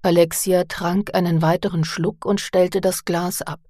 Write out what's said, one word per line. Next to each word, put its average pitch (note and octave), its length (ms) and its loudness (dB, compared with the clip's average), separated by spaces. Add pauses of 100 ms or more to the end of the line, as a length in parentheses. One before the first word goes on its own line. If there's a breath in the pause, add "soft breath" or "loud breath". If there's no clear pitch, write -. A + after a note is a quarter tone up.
Alexia F3 600 2
trank F#3 500 -2
einen F3 280 2
weiteren E3+ 420 0
Schluck E3 400 -4
und G3+ 160 0
stellte F3+ 400 0
das F#3 240 -2
Glas F3+ 380 -4
ab. D#3 280 -12